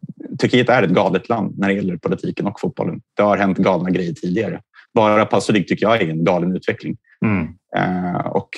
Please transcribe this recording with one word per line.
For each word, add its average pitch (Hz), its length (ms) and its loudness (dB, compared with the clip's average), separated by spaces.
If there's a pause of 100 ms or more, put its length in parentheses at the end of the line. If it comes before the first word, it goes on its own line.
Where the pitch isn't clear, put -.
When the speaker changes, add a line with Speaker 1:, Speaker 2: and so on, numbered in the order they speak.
(400)
Speaker 1:
Turkiet 123 300 2
är 120 140 4
ett 87 60 2
galet 92 400 0
land 107 280 -4
när 98 100 0
det 98 60 2
gäller 98 240 -4
politiken 90 500 -4
och 101 120 -8
fotbollen. - 420 -4 (160)
Det 104 60 4
har 101 140 4
hänt 98 200 2
galna 92 320 2
grejer 87 240 -2
tidigare. 90 480 -4 (320)
Bara 107 320 4
Pasolik 104 420 2
tycker 95 180 -2
jag 113 160 4
är 82 80 -2
en 80 160 -2
galen 90 300 2
utveckling. - 420 -6 (280)
Speaker 2:
Mm. 92 220 0 (280)
Speaker 1:
Eh, 92 500 -2
och - 320 -4